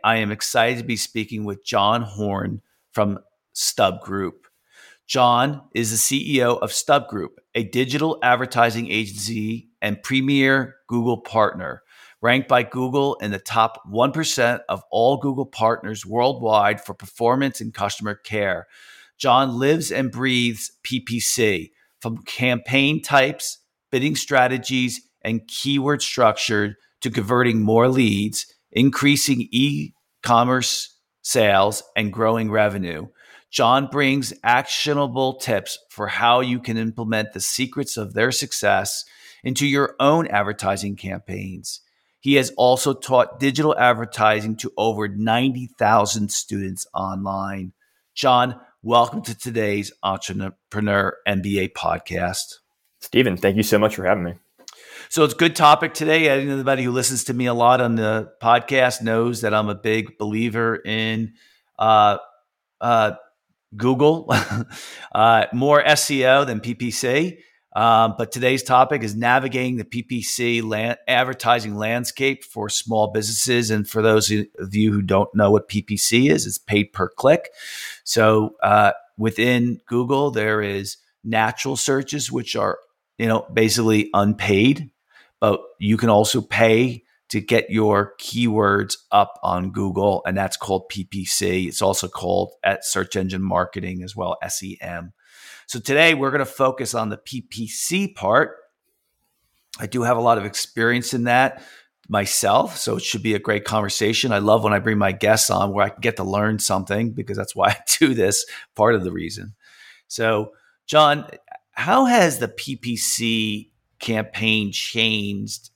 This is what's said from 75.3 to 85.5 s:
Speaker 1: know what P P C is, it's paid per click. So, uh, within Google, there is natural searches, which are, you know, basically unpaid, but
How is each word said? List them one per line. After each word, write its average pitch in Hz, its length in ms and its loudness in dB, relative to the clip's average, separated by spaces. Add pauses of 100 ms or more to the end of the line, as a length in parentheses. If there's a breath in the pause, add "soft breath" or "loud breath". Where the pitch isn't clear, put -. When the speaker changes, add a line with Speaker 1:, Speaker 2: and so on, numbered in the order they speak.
Speaker 1:
know 101 160 4
what 104 180 4
P 101 140 -4
P 104 140 -6
C 120 320 2
is, 156 180 2
it's 101 120 -8
paid 104 340 0
per 92 160 -2
click. 160 420 2 (540 loud breath)
So, 110 580 2
uh, 101 300 6 (260)
within 120 680 0
Google, 135 440 0
there 107 320 0
is 98 340 -6 (260)
natural 110 540 -2
searches, 135 560 -2
which 123 240 -6
are, 101 220 -2 (400)
you 113 100 0
know, 113 240 0
basically 110 640 2
unpaid, 104 760 2 (500 soft breath)
but 104 200 2 (180)